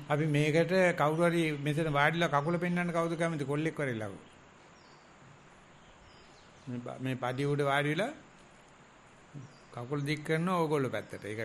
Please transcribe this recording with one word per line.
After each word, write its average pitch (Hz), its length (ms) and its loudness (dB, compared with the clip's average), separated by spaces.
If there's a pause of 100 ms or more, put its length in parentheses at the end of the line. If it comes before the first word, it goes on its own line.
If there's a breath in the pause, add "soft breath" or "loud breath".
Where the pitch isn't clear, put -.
අපි 151 160 2
මේකට 156 480 2 (240)
කවුරු 156 320 4
හරි 170 140 2 (160)
මෙතන 151 340 0
වාඩිලා 160 360 4
කකුල 165 280 2
පෙන්වන්න 175 340 -2
කවුද 165 260 0
කැමති? 165 280 -2
කොල්ලෙක් 147 320 -2
වරෙල්ලකෝ. 107 400 -4 (2500)
මේ 123 160 -8
ප-, 127 220 -10
මේ 131 140 -2
පඩි 127 300 -4
උඩ 143 160 0
වාඩි 143 280 2
වෙලා 190 220 -2 (1600)
කකුල 131 300 -6
දික් 147 220 -2
කරන 160 260 0
ඕගොල්ලෝ 151 460 0
පැත්තට. 101 300 -8
ඒක 107 200 -6